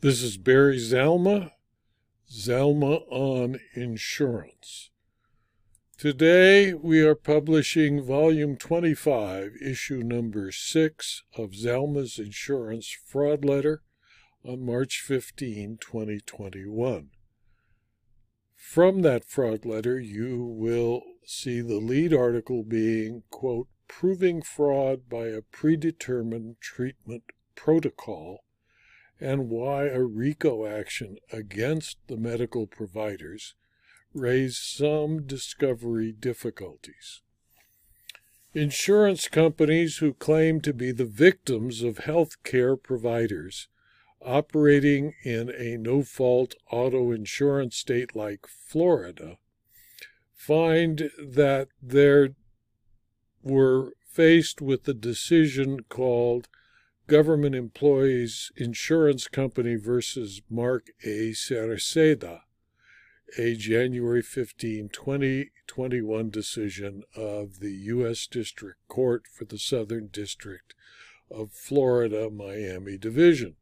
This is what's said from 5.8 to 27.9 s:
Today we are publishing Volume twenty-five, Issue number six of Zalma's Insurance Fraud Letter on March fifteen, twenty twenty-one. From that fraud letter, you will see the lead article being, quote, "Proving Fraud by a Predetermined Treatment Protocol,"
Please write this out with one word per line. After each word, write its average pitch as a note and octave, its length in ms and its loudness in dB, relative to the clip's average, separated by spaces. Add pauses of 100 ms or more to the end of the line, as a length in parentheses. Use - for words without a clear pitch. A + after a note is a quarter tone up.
Today F3+ 760 6
we D#3 300 4
are D3+ 120 8
publishing D3+ 880 2
Volume D3 540 2
twenty-five, A#2+ 1040 -2
Issue C3+ 420 -6
number A2+ 500 -6
six - 720 -2 (140)
of A2 140 -10
Zalma's B2 680 -4
Insurance A2+ 880 -8
Fraud C#3+ 400 -2
Letter C#3+ 380 0 (600)
on B2+ 220 -10
March B2 420 -4
fifteen, A2+ 720 -6
twenty G#2+ 420 -8
twenty-one. G2+ 880 -8 (1500)
From F#3 460 2
that C3+ 240 2
fraud A2+ 400 -2
letter, A#2 340 -4
you A#2+ 420 -8
will A#2 600 -2 (240)
see A#2+ 340 -8
the A#2 160 -4
lead C3+ 380 0
article A#2+ 480 0
being, A2 680 -2
quote, B2+ 400 -6 (180)
"Proving F3+ 540 -2
Fraud C3+ 680 0
by A#2 160 -6
a A2 160 -8
Predetermined B2 1160 -2
Treatment - 680 -10 (300)
Protocol," D#3 880 -4 (800)